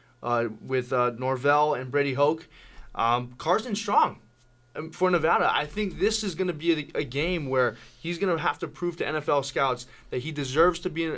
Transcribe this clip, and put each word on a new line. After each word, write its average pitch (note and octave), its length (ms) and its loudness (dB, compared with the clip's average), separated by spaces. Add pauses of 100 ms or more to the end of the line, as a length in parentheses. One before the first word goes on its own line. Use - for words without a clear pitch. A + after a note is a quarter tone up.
(220)
uh, A#2+ 240 0 (200)
with, C3 280 -2
uh, B2 240 2
Norvell C#3 560 2
and B2+ 180 -6
Brady C#3+ 220 0
Hoke. D3 340 2 (480)
Um, A#2+ 420 0
Carson G#3+ 380 0
Strong, G3+ 440 0 (580)
um, D#3+ 140 -8
for F3+ 200 2
Nevada, E3 420 2
I C#3+ 120 0
think F3+ 340 -6
this G#3 240 0
is F3+ 120 -2
gonna F3+ 180 -2
be D3+ 420 0
a, - 40 -2
a D#3 40 0
game D3 460 -2
where B2+ 260 2 (240)
he's E3+ 180 -6
gonna F3 220 0
have D3+ 200 0
to D#3+ 100 -4
prove F3 280 -4
to D3 100 -2
N D3+ 100 -2
F D3 100 -6
L C#3+ 160 2
scouts C3 420 -2 (240)
that C3 100 -4
he D3+ 120 -6
deserves D3 500 2
to - 80 -2
be E3 160 -4 (120)